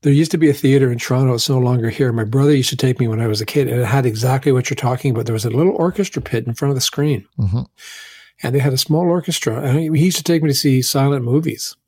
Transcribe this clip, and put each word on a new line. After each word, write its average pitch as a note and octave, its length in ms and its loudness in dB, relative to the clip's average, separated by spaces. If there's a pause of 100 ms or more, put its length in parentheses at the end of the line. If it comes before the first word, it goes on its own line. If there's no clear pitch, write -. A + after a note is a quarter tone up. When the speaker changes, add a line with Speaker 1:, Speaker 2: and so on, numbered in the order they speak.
Speaker 1:
There D3 100 4
used D#3 200 2
to F#3+ 40 -2
be D#3 140 4
a - 20 2
theater C3+ 400 2
in A#2+ 60 -4
Toronto. C3 340 0
It's A#2 160 -2
no C3+ 100 2
longer B2 300 0
here. B2 240 0
My A2+ 120 -2
brother C3+ 300 2
used C3 140 0
to - 80 -6
take B2+ 240 0
me A#2+ 80 2
when A2 140 -2
I A#2 40 0
was G#2 140 -2
a G#2+ 60 -6
kid, C3+ 220 0
and A#2+ 120 0
it B2 60 0
had B2+ 180 0
exactly B2+ 480 0
what B2+ 160 0
you're C3+ 80 -4
talking B2+ 340 -2
about. A2+ 140 -2
There A#2+ 80 -4
was A2 140 -4
a A#2 40 -2
little D#3+ 240 2
orchestra F3+ 460 -2
pit A#2 260 -4
in A#2+ 60 -4
front C#3 160 -4
of C#3 60 0
the B2+ 80 -2
screen. C#3+ 440 -2 (120)
Speaker 2:
Mm-hmm. A2 240 -2 (800)
Speaker 1:
And A#2+ 120 -2
they C#3+ 40 2
had C3+ 160 0
a - 20 -2
small D#3+ 320 0
orchestra. E3 540 -2
And C3+ 160 0
he, D#3+ 200 0
he D#3 60 4
used F#3 140 2
to - 40 -8
take E3+ 200 0
me D#3 80 2
to C3+ 40 0
see C3 280 2
silent C#3 420 0
movies C#3+ 500 -2 (140)